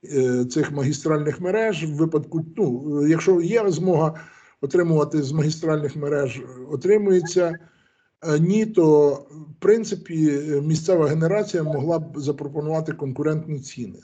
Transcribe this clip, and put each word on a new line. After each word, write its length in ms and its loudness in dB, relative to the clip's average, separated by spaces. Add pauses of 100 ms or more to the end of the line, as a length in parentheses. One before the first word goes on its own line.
(140)
е, 320 2
цих 260 -2
магістральних 680 -2
мереж. 440 -2
В 80 -6
випадку, 520 -2 (120)
ну, 500 -2
якщо 340 4
є 300 2
змога 440 2 (460)
отримувати 600 2
з 80 -4
магістральних 640 -2
мереж, 460 -2 (280)
отримується. 920 2 (680)
Е, 120 2
ні, 260 4
то, 440 6 (220)
в 280 -20
принципі, 560 0 (480)
місцева 440 2
генерація 560 0
могла 360 -2
б 200 -10
запропонувати 760 -4
конкурентні 640 -4
ціни. 440 -14